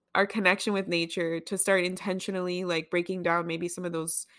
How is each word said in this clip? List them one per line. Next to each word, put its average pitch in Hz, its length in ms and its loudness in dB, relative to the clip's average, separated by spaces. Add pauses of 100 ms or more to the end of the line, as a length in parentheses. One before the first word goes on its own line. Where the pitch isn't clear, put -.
(160)
our 190 120 6
connection 202 440 2
with 196 140 0
nature, 170 540 0
to 185 180 -4
start 190 240 4
intentionally, 185 840 -2
like, 165 240 -2
breaking 180 360 -2
down 170 240 2
maybe 165 180 -4
some 180 180 -6
of 175 80 -4
those 165 360 -4 (100)